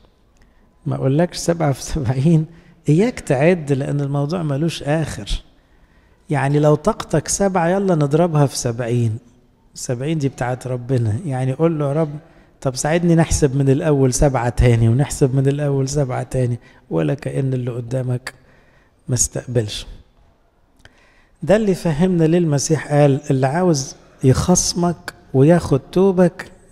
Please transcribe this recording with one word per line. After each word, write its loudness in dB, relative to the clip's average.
ما -2
أقولكش 0
سبعة -2
في -6
سبعين، 2
إياك 2
تعد، 0
لأن -2
الموضوع -4
ملوش -4
آخر. -4
يعني 0
لو 4
طاقتك -2
سبعة، 0
يلا 0
نضربها 2
في -4
سبعين، -2
سبعين -6
دي -2
بتاعت -6
ربنا. -2
يعني -2
قول 0
له: -2
"يا -2
رب، 0
طب -4
ساعدني 2
نحسب 2
من 2
الأول 2
سبعة 0
تاني، 4
ونحسب 0
من 2
الأول -2
سبعة -4
تاني"، -2
ولا -2
كأن -4
اللي -4
قدامك -6
ما -2
استقبلش. -4
ده 4
اللي 2
فهمنا 0
ليه 2
المسيح 0
قال: 4
"اللي 2
عاوز 0
يخصمك 2
وياخد 4
توبك، 0